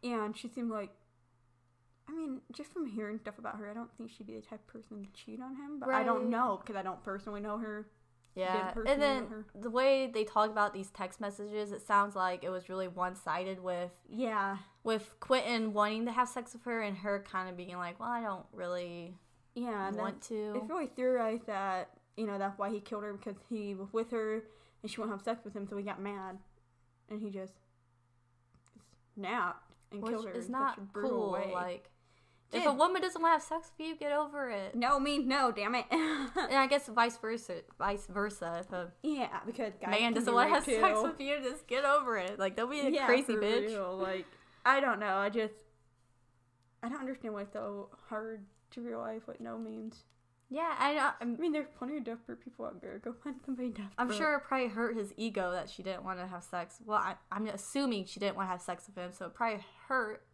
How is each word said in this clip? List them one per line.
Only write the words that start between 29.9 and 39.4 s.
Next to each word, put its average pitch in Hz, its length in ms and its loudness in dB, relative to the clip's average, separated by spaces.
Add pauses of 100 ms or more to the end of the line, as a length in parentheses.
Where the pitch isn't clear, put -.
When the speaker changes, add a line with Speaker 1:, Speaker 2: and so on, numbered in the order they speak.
Speaker 1:
and 202 120 -8
Speaker 2:
Which 226 80 0
Speaker 1:
killed 226 140 -2
her 196 60 -8
Speaker 2:
is 233 160 -6
Speaker 1:
in - 40 -6
Speaker 2:
not 262 240 0
Speaker 1:
such 202 80 -12
a 196 40 -12
brutal 208 220 -2
Speaker 2:
cool, 220 220 2
Speaker 1:
way. 190 220 0
Speaker 2:
like, 180 360 -4 (640)
if 359 140 2
a 294 40 10
Speaker 1:
Dude. 262 80 4
Speaker 2:
woman 359 240 6
doesn't 339 200 0
wanna 330 120 8
have 311 100 4
sex 320 340 -6
with 311 100 -6
you, 320 80 -4
get 294 160 -2
over 285 380 0
it. 202 260 -4
Speaker 1:
No, 254 240 6
me, 285 200 2
no, 262 320 4
damn 214 240 0
it. 247 120 0
<laughs> - 40 0
Speaker 2:
And 311 640 2
I 269 120 6
guess 277 200 4
vice 233 300 2
versa, 220 440 -4 (180)
vice 202 280 0
versa. 190 580 -2
If - 80 -14
a 175 180 -4 (120)
Speaker 1:
Yeah, 277 420 -2